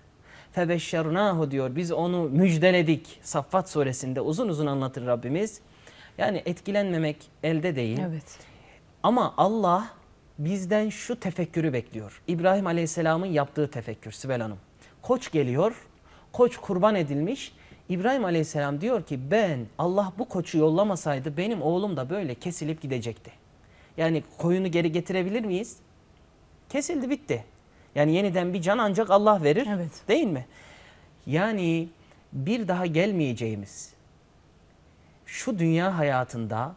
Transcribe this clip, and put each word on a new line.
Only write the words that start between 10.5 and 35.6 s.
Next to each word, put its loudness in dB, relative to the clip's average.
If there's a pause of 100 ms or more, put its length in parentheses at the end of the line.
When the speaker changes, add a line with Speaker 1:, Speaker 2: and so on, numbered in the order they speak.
Speaker 1:
şu -8
tefekkürü -2
bekliyor. -8
İbrahim 2
Aleyhisselam'ın 0
yaptığı 0
tefekkür -10
Sibel -4
Hanım. -8 (440)
Koç -2
geliyor, 0 (440)
koç 4
kurban 2
edilmiş. -2 (360)
İbrahim 0
Aleyhisselam 0
diyor -2
ki, -8
"Ben, 2 (120)
Allah 0
bu -6
koçu -2
yollamasaydı 2
benim -2
oğlum 0
da -6
böyle -4
kesilip -6
gidecekti." -6 (640)
Yani 0 (160)
koyunu 2
geri 2
getirebilir -2
miyiz? -4 (920)
Kesildi, -4
bitti. -2 (500)
Yani 4
yeniden 0
bir -2
can 2
ancak 2
Allah 6
verir, 4
Speaker 2:
Evet. -6
Speaker 1:
değil 4
mi? -2 (800)
Yani 0 (440)
bir -2
daha -2
gelmeyeceğimiz -2 (1300)
şu -4
dünya 2